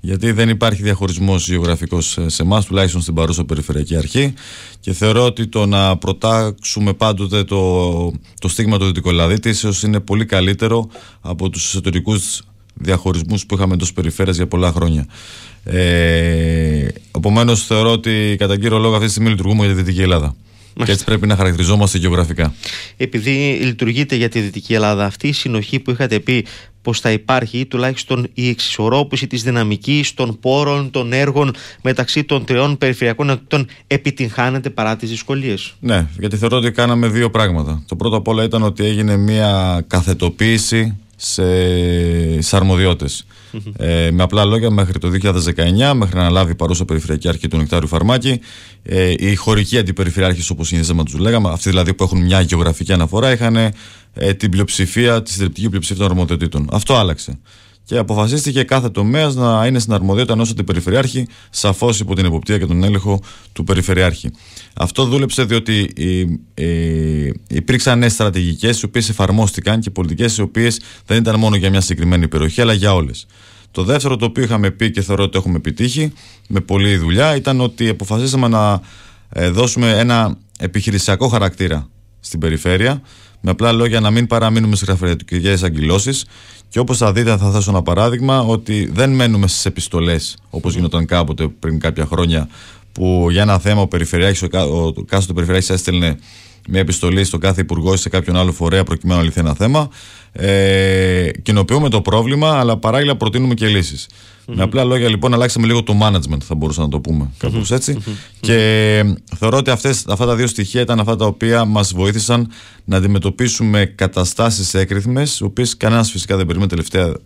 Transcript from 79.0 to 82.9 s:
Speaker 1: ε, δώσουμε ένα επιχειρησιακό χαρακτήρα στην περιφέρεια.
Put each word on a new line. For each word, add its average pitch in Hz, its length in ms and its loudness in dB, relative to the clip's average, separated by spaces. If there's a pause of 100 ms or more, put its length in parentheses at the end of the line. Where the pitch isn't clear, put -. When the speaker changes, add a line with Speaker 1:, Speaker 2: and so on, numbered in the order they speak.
Speaker 1:
ε, 90 200 -2
δώσουμε 117 500 2
ένα 117 380 2 (220)
επιχειρησιακό 101 680 0
χαρακτήρα 92 600 0 (320)
στην - 200 -10
περιφέρεια. 92 640 0 (400)